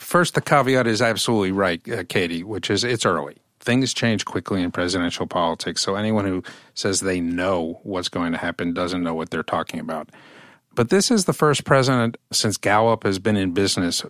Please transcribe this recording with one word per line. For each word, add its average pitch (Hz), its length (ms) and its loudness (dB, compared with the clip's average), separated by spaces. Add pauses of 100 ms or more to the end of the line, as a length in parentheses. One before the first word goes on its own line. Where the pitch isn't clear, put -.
First, - 340 2
the 143 60 2
caveat 131 480 4
is 113 120 0
absolutely 107 520 2
right, 95 360 0
uh, 113 200 -6
Katie, 85 340 -2
which 98 260 -8
is 101 140 2
it's 120 240 -2
early. 76 300 -2 (240)
Things 123 340 0
change 113 300 0
quickly 98 360 -4
in 87 120 -2
presidential 90 560 -2
politics, 85 540 -2
so 98 120 0
anyone 104 300 0
who 92 180 -2 (320)
says 95 240 -2
they 92 220 0
know 85 640 -2
what's 92 240 -6
going 85 240 -2
to 80 60 -4
happen 85 360 -4
doesn't 90 300 -2
know 82 100 -2
what 80 160 -6
they're 80 140 -4
talking 82 340 -4
about. 78 320 -8 (640)
But 117 140 2
this 190 220 4
is 214 160 4
the 160 80 0
first 151 300 2
president 127 520 2 (160)
since - 240 0
Gallup 110 480 2
has 98 140 0
been 107 180 2
in 95 160 0
business 92 580 0